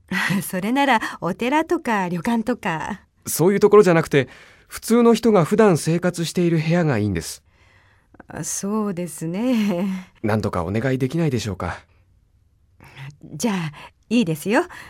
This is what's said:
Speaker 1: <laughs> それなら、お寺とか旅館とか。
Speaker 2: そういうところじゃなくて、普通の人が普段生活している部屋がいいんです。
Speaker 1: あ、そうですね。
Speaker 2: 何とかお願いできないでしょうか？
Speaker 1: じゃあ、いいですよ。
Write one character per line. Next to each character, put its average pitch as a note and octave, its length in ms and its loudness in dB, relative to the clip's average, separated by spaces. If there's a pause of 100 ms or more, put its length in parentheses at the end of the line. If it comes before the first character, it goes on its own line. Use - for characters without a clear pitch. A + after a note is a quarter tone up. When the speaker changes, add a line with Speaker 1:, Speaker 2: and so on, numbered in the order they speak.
Speaker 1:
<laughs> F#3 340 -2
そ - 160 -8
れ G3+ 140 -4
な C#4 140 2
ら、 A#3 340 0
お F3+ 140 -4
寺 D4 320 -2
と E4+ 140 -2
か G#3 280 -2
旅 E3+ 140 -4
館 A#3 220 -2
と B3 120 -4
か。 F3 460 -8 (240)
Speaker 2:
そ E3 220 0
う G#3 40 4
い G3 40 2
う G3+ 40 -2
と G3+ 80 6
こ G#3 80 8
ろ G#3 60 12
じ F3+ 80 4
ゃ E3 40 6
な E3 80 4
く - 60 -10
て、 C3+ 180 2 (420)
普 - 120 -14
通 A#3 220 2
の A#3 100 6
人 A3 200 2
が F3+ 120 6
普 G#3 140 0
段 G#3 180 6
生 E3+ 240 -2
活 F3 240 -2
し D3+ 80 -6
て F3 140 0
い E3 40 2
る E3 60 2
部 D#3 140 0
屋 F3 140 2
が C#3+ 120 2
い G#2 80 0
い G#2 60 0
ん - 20 -2
で E2+ 80 -2
す。 - 240 -12 (840)
Speaker 1:
あ、 - 160 -12
そ G#3 440 -4
う G3+ 80 -4
で F3 120 -6
す E3 200 -10
ね。 G3 840 -2 (120)
Speaker 2:
何 G#2+ 200 0
と G#2 80 -4
か F2 140 -4
お F2+ 80 -4
願 A#2+ 200 -2
い C3 60 -2
で C3 100 -2
き D3+ 100 -6
な E3+ 80 0
い C#3+ 40 0
で B2 80 -2
し A2 100 -6
ょ F#2+ 40 -6
う F2+ 40 -8
か？ E2+ 220 -8 (1400)
Speaker 1:
じ - 260 -6
ゃ G#3 40 0
あ、 D#3+ 200 -4 (380)
い A#3 120 2
い - 20 0
で D#3+ 100 -2
す E3 160 -6
よ。 D4+ 140 2 (260)